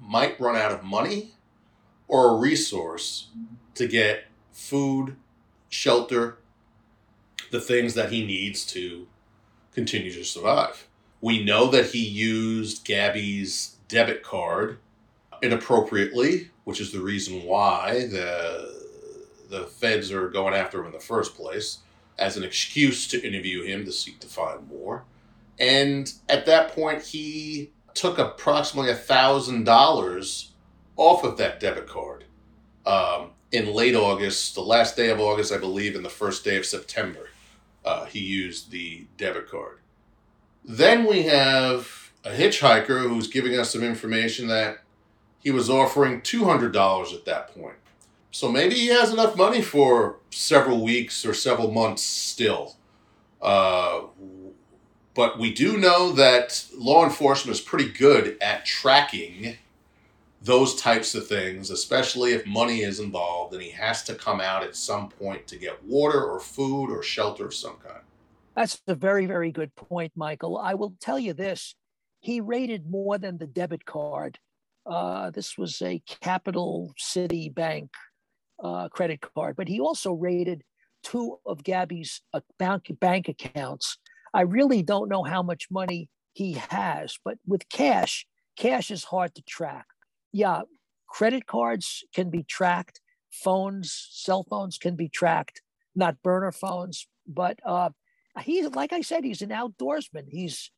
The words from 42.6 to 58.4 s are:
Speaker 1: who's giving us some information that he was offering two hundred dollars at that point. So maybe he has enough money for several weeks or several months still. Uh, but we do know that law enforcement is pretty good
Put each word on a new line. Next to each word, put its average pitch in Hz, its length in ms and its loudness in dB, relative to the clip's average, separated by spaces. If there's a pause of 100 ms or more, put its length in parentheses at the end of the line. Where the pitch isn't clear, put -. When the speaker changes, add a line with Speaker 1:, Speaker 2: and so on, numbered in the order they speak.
Speaker 1:
who's 113 200 -2
giving 123 320 0
us 117 120 0
some 117 120 -4
information 113 640 -2
that 110 320 0 (600)
he 143 120 0
was 123 180 2
offering 131 520 4
two 233 240 0
hundred 123 260 4
dollars 95 420 2
at - 120 -14
that - 280 -6
point. 76 220 -16 (560)
So 123 200 -2
maybe 170 240 2
he 240 120 0
has 240 260 6
enough 226 240 4
money 214 240 6
for 123 560 4 (140)
several 131 520 4
weeks 120 420 -2
or 107 80 0
several 117 380 0
months 110 300 0
still. - 760 -2 (640)
Uh, 92 600 2 (1120)
but 117 240 4
we 113 160 0
do 208 240 2
know 180 360 6
that 127 520 6 (100)
law 139 300 6
enforcement 139 500 2
is - 60 -6
pretty - 280 -2
good 131 520 6